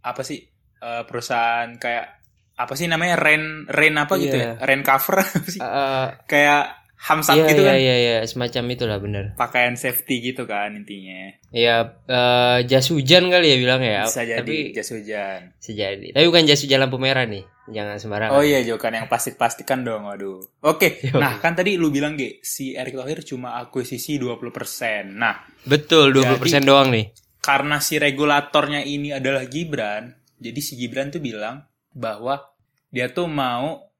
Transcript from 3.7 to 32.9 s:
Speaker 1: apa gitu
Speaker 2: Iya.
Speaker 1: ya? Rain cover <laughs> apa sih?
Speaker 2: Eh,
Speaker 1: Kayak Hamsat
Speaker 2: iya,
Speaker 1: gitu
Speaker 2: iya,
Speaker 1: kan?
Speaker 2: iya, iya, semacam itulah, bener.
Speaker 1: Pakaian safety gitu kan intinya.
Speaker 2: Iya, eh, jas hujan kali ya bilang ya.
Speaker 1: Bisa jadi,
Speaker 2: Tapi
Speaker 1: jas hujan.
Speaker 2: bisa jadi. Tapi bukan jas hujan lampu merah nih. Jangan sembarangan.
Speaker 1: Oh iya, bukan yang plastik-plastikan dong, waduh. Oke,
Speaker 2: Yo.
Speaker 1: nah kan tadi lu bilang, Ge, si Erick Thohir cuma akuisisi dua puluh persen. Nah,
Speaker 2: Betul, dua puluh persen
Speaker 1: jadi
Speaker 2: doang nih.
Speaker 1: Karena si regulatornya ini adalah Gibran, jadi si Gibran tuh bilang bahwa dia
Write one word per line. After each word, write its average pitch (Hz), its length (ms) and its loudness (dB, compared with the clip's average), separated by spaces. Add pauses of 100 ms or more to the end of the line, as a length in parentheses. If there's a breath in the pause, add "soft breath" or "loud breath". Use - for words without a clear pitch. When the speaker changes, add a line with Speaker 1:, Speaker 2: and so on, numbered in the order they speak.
Speaker 1:
apa 147 240 0
gitu 135 160 0
Speaker 2:
Iya. 120 160 -2
Speaker 1:
ya? 123 160 -8
Rain 139 160 2
cover 135 340 2
<laughs> 190 60 2
apa - 240 -4
sih? 180 80 -10
Speaker 2:
Eh, 131 480 -2 (240)
Speaker 1:
Kayak 147 480 4 (220)
Hamsat 156 320 2
Speaker 2:
iya, 156 160 8
Speaker 1:
gitu 147 160 6
Speaker 2:
iya, 139 80 8
Speaker 1:
kan? 135 80 6
Speaker 2:
iya, 131 160 4
iya, 120 200 2 (120)
semacam 123 480 -4
itulah, 110 240 -2
bener. 101 320 -6
Speaker 1:
Pakaian 123 400 0
safety 123 480 -4
gitu 127 240 -6
kan 104 320 -8
intinya. 95 560 -16 (160)
Speaker 2:
Iya, 117 560 2
eh, 123 540 4 (100)
jas 131 240 4
hujan 170 400 4
kali 170 200 6
ya 131 40 6
bilang 127 240 2
ya. 107 240 0
Speaker 1:
Bisa 113 160 -4
jadi, 117 240 -4
Speaker 2:
Tapi 147 120 -4 (200)
Speaker 1:
jas 107 160 -8
hujan. 101 640 -10
Speaker 2:
bisa - 160 -16
jadi. 101 400 -8
Tapi 147 160 0
bukan 165 160 2
jas 147 160 4
hujan 139 160 0
lampu 131 240 0
merah 131 240 0
nih. 104 160 -8 (320)
Jangan 104 240 -8
sembarangan. 107 400 -2
Speaker 1:
Oh 143 80 6
iya, 143 240 4
bukan 113 240 -4
yang 113 160 -6
plastik-plastikan 120 720 -4
dong, 107 320 -6
waduh. 98 320 -12 (160)
Oke, 160 400 2
Speaker 2:
Yo. 135 160 -2
Speaker 1:
nah 127 240 0
kan 170 160 0
tadi 180 240 0
lu 160 80 2
bilang, 147 320 -2
Ge, 120 240 -8
si 131 320 -8
Erick 127 160 -10
Thohir 139 320 -10
cuma 123 320 -10
akuisisi 127 640 -6
dua 123 160 -4
puluh 120 160 -12
persen. 104 640 -8
Nah, 110 240 -2 (240)
Speaker 2:
Betul, 147 480 6
dua 131 160 6
puluh 131 160 2
persen 143 160 4
Speaker 1:
jadi 135 80 2
Speaker 2:
doang 139 240 8
nih. 107 240 -2 (240)
Speaker 1:
Karena 143 380 0
si 151 180 -2
regulatornya 147 840 2
ini 143 300 -6
adalah 135 340 -2
Gibran, 123 680 -6 (240)
jadi 117 240 -10
si 139 160 -10
Gibran 123 320 -6
tuh 170 100 -10
bilang 120 460 -10 (260)
bahwa 117 500 -6 (460)
dia 123 220 -4